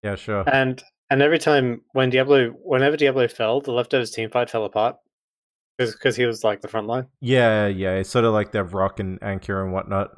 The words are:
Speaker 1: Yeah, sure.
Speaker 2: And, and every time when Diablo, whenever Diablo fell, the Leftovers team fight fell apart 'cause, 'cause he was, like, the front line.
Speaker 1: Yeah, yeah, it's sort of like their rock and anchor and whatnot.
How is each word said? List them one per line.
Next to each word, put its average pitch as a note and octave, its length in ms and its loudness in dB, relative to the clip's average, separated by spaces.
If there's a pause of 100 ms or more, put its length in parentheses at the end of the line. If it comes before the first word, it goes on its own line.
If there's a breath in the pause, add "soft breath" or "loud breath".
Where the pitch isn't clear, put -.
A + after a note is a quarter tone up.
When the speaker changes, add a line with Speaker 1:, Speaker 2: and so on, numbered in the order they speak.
Speaker 1:
Yeah, G2+ 120 -4
sure. G2+ 320 -4
Speaker 2:
And, C3 360 0 (260)
and C3+ 120 4
every D#3 180 4
time C3 420 0 (120)
when C3 160 2
Diablo, C3 400 4
whenever C3+ 480 0
Diablo C3+ 300 2
fell, A#2+ 340 -2
the C3+ 100 -8
Leftovers A#2+ 400 -2
team A2+ 180 -6
fight A#2+ 220 -2
fell A2 140 -2
apart A2 320 -2 (840)
'cause, A#2 160 -2
'cause B2 200 -6
he B2 100 0
was, A2+ 180 -4
like, G#2 180 -2
the - 60 -14
front G#2+ 200 -6
line. B2+ 200 -6 (140)
Speaker 1:
Yeah, A#2 460 2
yeah, F#2+ 280 -2
it's F#2+ 140 -4
sort A#2+ 160 2
of A2+ 80 4
like G#2 180 0
their G2+ 140 -2
rock F#2+ 340 -4
and F#2+ 240 -6
anchor F#2+ 400 -6
and F#2 100 -6
whatnot. G2 440 -4